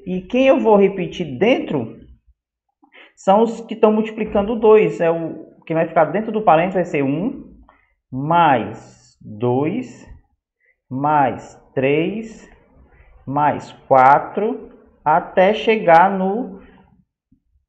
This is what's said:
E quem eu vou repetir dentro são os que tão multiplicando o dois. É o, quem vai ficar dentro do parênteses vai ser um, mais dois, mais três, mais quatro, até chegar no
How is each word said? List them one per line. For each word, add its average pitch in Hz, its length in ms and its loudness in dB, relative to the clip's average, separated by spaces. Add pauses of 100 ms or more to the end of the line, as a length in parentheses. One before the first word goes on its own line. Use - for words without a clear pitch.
E 180 160 -8
quem 254 240 -2
eu 269 140 4
vou 214 160 4
repetir 180 640 -2
dentro 185 560 -2 (1200)
são 196 260 2
os 226 200 -2
que 233 140 -12
tão 214 180 4
multiplicando 214 600 -4
o 226 60 -6
dois. 214 400 4
É 170 100 2
o, 165 360 -6 (200)
quem 165 100 -6
vai 165 120 0
ficar 160 180 2
dentro 220 260 -6
do 208 100 -4
parênteses 175 340 2
vai 180 100 -2
ser 156 180 -4
um, 143 420 -6 (680)
mais 139 1080 -2
dois, 127 840 -6 (840)
mais 135 680 -2 (160)
três, 156 800 -4 (720)
mais 143 460 -4 (160)
quatro, 143 840 2 (340)
até 180 480 2
chegar 196 580 4
no 196 480 -6 (1080)